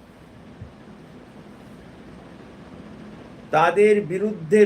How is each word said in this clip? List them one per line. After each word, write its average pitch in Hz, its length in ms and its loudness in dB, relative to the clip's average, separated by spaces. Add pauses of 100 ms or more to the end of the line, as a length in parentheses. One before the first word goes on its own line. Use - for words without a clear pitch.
(3500)
তাদের 180 400 2 (160)
বিরুদ্ধে 190 560 -2